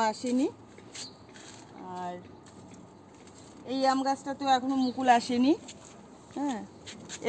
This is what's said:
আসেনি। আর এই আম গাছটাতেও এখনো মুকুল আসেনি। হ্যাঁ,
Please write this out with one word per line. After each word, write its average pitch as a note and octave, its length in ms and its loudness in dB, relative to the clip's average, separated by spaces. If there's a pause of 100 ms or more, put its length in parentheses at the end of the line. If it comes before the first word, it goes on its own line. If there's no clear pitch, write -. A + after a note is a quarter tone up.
আসেনি। B3+ 380 0 (1500)
আর F3+ 180 -6 (1500)
এই C4 200 -4
আম C4 180 4
গাছটাতেও C4+ 460 -2
এখনো C4 260 4
মুকুল B3+ 340 0
আসেনি। B3 440 6 (840)
হ্যাঁ, C4 240 -4 (680)